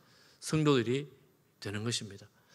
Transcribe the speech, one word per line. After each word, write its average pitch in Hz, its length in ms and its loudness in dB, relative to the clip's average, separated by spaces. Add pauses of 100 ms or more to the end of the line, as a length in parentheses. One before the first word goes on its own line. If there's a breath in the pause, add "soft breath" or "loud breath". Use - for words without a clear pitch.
(420)
성도들이 143 680 2 (520)
되는 104 220 -6
것입니다. 110 440 -6 (280)